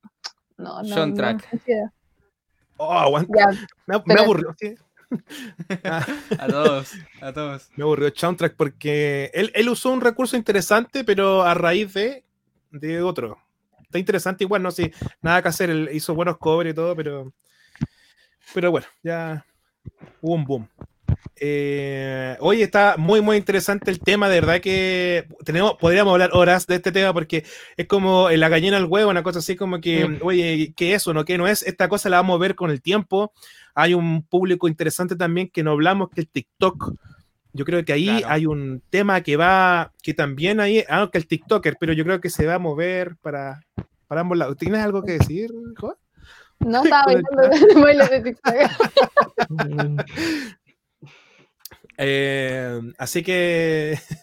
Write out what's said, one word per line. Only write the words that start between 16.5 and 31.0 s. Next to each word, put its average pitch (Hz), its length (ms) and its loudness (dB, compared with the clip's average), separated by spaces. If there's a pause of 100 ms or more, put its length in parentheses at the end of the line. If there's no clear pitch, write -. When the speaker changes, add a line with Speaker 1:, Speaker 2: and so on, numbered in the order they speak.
Speaker 3:
y - 20 -8
todo, 165 220 -4
pero, 143 360 -10 (1200)
pero 180 160 0
bueno, 143 160 -2 (160)
ya 165 420 -8 (760)
hubo 165 140 -2
un 156 120 -2
boom. 127 220 -6 (680)
Eh, 139 1040 -6
oye, 208 240 2
está 202 340 4
muy, 190 240 4
muy 208 160 2
interesante 196 540 -2
el 170 80 -6
tema, 202 300 2
de 175 120 4
verdad 165 200 2
que 185 640 -2 (180)
tenemos, 180 300 0
podríamos 185 380 4
hablar 180 200 4
horas 180 320 6
de 180 100 0
este 180 160 -2
tema 190 220 2
porque 160 320 -4 (320)
es 170 100 -4
como 190 440 4
la 160 180 4
gallina 170 280 2
al 190 80 2
huevo, 202 260 2
una 180 100 0
cosa 175 180 -4
así 180 160 -6
como 185 240 -6
que, 165 280 0
Speaker 4:
Mm. 156 160 -6
Speaker 3:
oye, 165 520 0
¿qué 175 200 0
es 196 100 -4